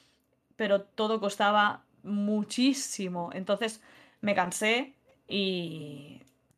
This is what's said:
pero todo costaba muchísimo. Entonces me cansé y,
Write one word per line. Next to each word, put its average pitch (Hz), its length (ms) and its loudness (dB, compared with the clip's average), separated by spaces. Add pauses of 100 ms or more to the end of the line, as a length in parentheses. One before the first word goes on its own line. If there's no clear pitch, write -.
(560)
pero 202 260 2
todo 220 380 -2
costaba 208 640 2 (200)
muchísimo. 208 1300 0
Entonces 208 480 -2 (400)
me 208 140 0
cansé 214 600 0 (320)
y, 165 920 -6 (360)